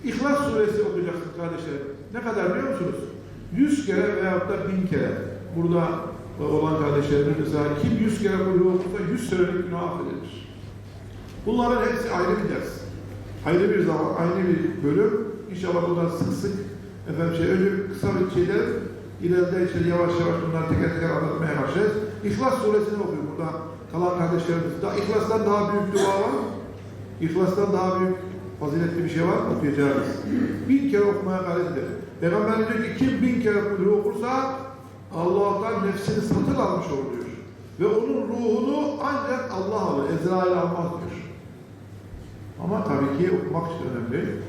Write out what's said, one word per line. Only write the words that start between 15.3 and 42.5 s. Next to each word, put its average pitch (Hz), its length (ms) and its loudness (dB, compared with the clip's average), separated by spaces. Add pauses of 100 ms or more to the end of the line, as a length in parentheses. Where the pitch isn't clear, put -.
İnşallah 175 380 0
bundan 170 200 2
sık - 240 0
sık, 196 220 -2 (540)
efendim, 165 280 0
şey, 165 100 2
önce 190 220 4 (240)
kısa - 140 -2
bir 185 260 0
şeyler, 185 280 2 (640)
ileride 175 420 2
işte 170 240 0
yavaş 175 220 2 (100)
yavaş 170 160 2 (100)
bunları 160 220 -2
teker 170 240 2
teker 165 160 0
anlatmaya 151 520 0
başlayacağız. 208 360 2 (260)
İhlas 262 380 2
Suresini 208 420 2
okuyor 151 280 -2
burada 160 180 -4 (420)
kalan 175 260 0
kardeşlerimiz. 170 640 0
Daha, 202 140 -2
İhlas'tan 214 500 2
daha 208 160 4 (100)
büyük 202 220 0
dua 196 280 4
var 233 160 0
mı? - 60 -2 (800)
İhlas'tan 185 520 2
daha 185 260 2
büyük 185 160 2 (440)
faziletli 165 440 0
bir 151 60 -2
şey 156 140 0
var 185 140 4
mı? - 200 0
Okuyacağız. 139 500 2 (640)
Bin 277 220 4
kere 202 120 6
okumaya 190 380 2
gayret 175 300 0
edelim. 131 240 -4 (260)
Peygamber 208 360 2
diyor 220 260 0
ki, 226 140 -4
kim 269 240 2
bin 240 200 2
kere 208 180 4
kul 202 400 2
okursa 262 600 -2 (560)
Allah'tan 196 720 2
nefsini - 340 0
satın - 340 2
almış - 320 0
oluyor. 120 380 -4 (540)
Ve 175 80 2
onun 233 400 2
ruhunu 240 600 0 (160)
ancak 277 480 -2
Allah 196 300 -2
alır, 160 280 0
Ezrail 180 420 2
almaz 170 400 0
diyor. - 280 -8 (1400)